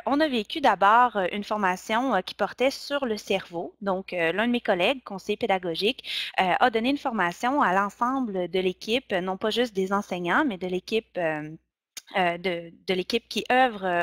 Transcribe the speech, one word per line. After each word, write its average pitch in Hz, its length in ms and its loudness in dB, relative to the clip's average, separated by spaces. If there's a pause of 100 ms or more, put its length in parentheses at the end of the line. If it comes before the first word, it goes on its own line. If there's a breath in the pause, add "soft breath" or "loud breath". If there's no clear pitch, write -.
on 277 140 0
a 311 80 4
vécu 254 320 -4
d'abord, 226 560 6
euh, 185 160 0
une 208 120 -6
formation, 214 720 0
euh, 185 60 2
qui - 120 -12
portait 240 380 0
sur 285 340 -6
le 220 120 -2
cerveau. 175 640 -6
Donc, 190 300 -4
euh, 170 220 2
l'un 214 140 0
de 240 40 0
mes 240 100 0
collègues, 214 420 2
conseiller 208 340 -6
pédagogique, 190 1000 -2
euh, 185 200 2
a 247 100 6
donné 226 200 0
une 285 80 2
formation 240 640 0
à 185 120 4
l'ensemble 202 760 -2
de 185 100 -2
l'équipe, 214 540 -2
non 185 240 -2
pas 214 140 -2
juste 226 220 0
des 190 200 -2
enseignants, 196 520 0
mais 202 120 -2
de 185 100 -6
l'équipe, 185 500 -4
euh, 156 320 -2 (680)
euh, 175 200 2
de, 170 340 -4 (160)
de 185 60 0
l'équipe 185 340 -2
qui - 240 -4
œuvre, 240 320 4
euh, 175 200 2